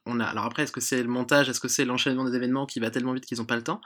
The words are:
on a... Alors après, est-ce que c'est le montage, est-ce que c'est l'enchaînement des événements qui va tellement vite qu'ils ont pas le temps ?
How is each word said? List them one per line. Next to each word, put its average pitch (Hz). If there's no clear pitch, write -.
on 120
a... 110
Alors 107
après, 120
est-ce 139
que 127
c'est 127
le 120
montage, 127
est-ce 123
que -
c'est 135
l'enchaînement 127
des 127
événements 127
qui -
va 113
tellement 127
vite 131
qu'ils 113
ont 113
pas 120
le 117
temps ? 170